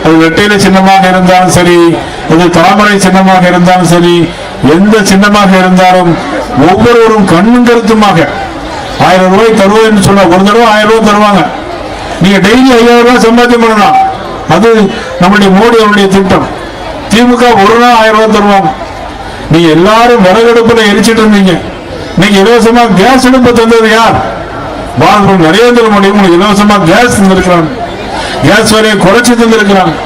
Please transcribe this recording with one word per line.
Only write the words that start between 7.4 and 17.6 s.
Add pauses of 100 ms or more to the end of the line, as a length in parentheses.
கருத்துமாக (760)
ஆயிரம்
ரூபாய்
தருவோம்
என்று
சொன்னா (100)
ஒரு
தடவை
ஆயிரம்
ரூபாய்
தருவாங்க. (840)
நீங்க
டெய்லி
ஐயாயிரம்
ரூபாய்
சம்பாத்தியம்
பண்ணலாம். (580)
அது (520)
நம்முடைய
மோடி
அவருடைய
திட்டம். (640)
தி
மு
க (100)